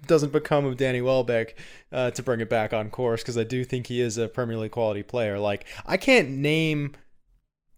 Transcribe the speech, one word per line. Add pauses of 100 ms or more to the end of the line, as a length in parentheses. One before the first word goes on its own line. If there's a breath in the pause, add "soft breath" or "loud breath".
doesn't
become
of
Danny
Welbeck, (340 loud breath)
uh,
to
bring
it
back
on
course,
'cause
I
do
think
he
is
a
Premier
League
quality
player.
Like, (200 loud breath)
I
can't
name, (840)